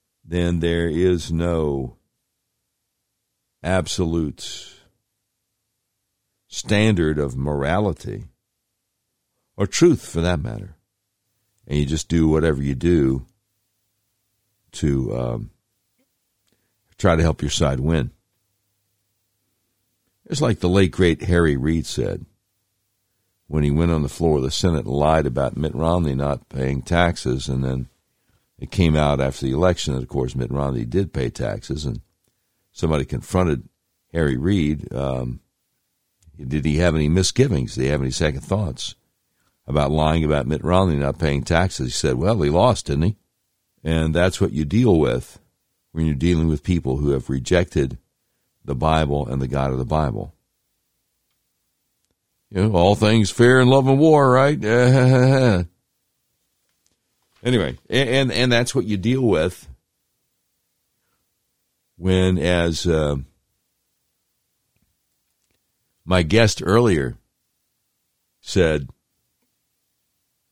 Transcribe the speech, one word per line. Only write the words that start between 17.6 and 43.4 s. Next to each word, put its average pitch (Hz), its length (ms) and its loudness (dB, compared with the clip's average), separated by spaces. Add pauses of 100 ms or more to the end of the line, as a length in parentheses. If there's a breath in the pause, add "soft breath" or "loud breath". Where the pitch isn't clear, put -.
win. 76 320 -2 (2250)
It's 139 140 -6
like - 200 0
the 90 80 0
late, 92 240 4
great 85 300 2
Harry 82 340 2
Reid 78 280 -2
said 50 420 -6 (1200)
when 73 160 0
he 71 80 2
went 82 180 2
on 80 120 0
the 69 60 -4
floor 80 280 0
of 65 80 0
the 65 80 -4
Senate 82 320 0
and 58 100 -6
lied 76 320 2
about 65 300 -4
Mitt 73 180 -4
Romney 80 400 -2
not 69 340 -4
paying 67 320 -4
taxes, 82 680 -2
and 65 160 -2
then 65 240 -6 (720)
it 65 120 -14
came 82 240 2
out 73 260 2
after 67 240 -4
the 65 80 -2
election 82 420 0
that, 65 80 -4
of 60 60 -12
course, 65 280 -4
Mitt 60 140 -6
Romney 67 340 -4
did 87 280 -4
pay 65 180 -4
taxes, 57 540 -8
and 60 160 -6 (680)
somebody 76 340 -2
confronted 73 640 -2 (440)
Harry 76 240 0
Reid. 78 580 -2
Um, 64 460 -6 (960)
did 71 260 -4
he 76 120 0
have 85 180 2
any 76 140 0
misgivings? 92 640 0
Did - 80 -4
he 65 60 0
have 71 120 -2
any 67 120 -4
second 76 300 -4
thoughts 95 520 -6 (720)
about 71 240 -2
lying 78 340 0
about 73 220 0
Mitt 73 180 -4
Romney 90 320 2
not 69 220 -4
paying 71 240 -2
taxes? 82 460 -2
He 60 40 -8
said, 65 220 -2
"Well, 95 260 0
he 73 100 0
lost, 104 360 2
didn't 73 160 -2
he?" 107 140 0 (680)